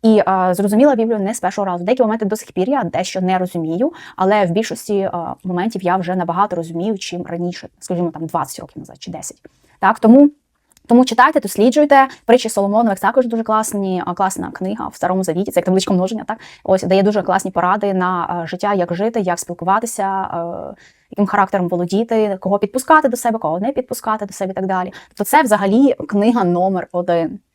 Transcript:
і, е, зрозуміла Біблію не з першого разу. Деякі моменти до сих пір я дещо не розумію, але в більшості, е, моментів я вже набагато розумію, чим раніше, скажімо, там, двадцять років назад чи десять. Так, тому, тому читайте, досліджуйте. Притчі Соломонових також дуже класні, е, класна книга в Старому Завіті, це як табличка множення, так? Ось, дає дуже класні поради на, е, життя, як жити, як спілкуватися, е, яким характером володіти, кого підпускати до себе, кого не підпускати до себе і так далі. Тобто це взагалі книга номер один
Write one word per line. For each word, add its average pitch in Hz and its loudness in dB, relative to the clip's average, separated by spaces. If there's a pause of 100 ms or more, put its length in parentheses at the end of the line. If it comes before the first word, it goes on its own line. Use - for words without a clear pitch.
і, 220 6
е, 185 2
зрозуміла 214 4
Біблію 220 0
не 196 -2
з - -8
першого 196 -4
разу. 175 -4
Деякі 247 2
моменти 220 0
до 202 -2
сих - -14
пір 185 -2
я 269 0
дещо 180 -4
не 185 0
розумію, 180 -2 (220)
але 196 2
в 170 -2
більшості, 214 -2
е, 190 -2 (320)
моментів 185 -4
я 180 2
вже 180 -2
набагато 180 -2
розумію, 170 -4
чим 175 -8
раніше, 175 -8 (120)
скажімо, 175 -4
там, 160 -8
двадцять - -6
років - -16
назад 147 -18
чи - -14
десять. - -14 (380)
Так, 202 2
тому, 269 8 (580)
тому 247 6
читайте, 269 4
досліджуйте. 269 4 (180)
Притчі 240 4
Соломонових 202 0
також 240 2
дуже 226 -4
класні, 208 -2
е, 180 -4
класна - -4
книга 196 -6
в - -12
Старому 185 -2
Завіті, 185 -2
це - 2
як 170 -4
табличка 185 0
множення, 190 -2
так? 220 -6 (240)
Ось, 190 2
дає 185 2
дуже 208 2
класні 190 -2
поради 196 0
на, 180 -2
е, 160 -8
життя, 202 -4
як 175 -2
жити, 226 -2
як 180 -2
спілкуватися, 196 -4
е, 170 -8 (340)
яким 208 0
характером 190 0
володіти, 202 -2
кого 202 0
підпускати 269 2
до 240 -2
себе, 226 -2
кого 165 -2
не 226 -2
підпускати 220 -4
до 196 -16
себе 190 -6
і 190 -8
так 190 -4
далі. 185 -2 (140)
Тобто - -8
це 294 2
взагалі 214 4
книга 214 0
номер 180 0
один 175 -2 (160)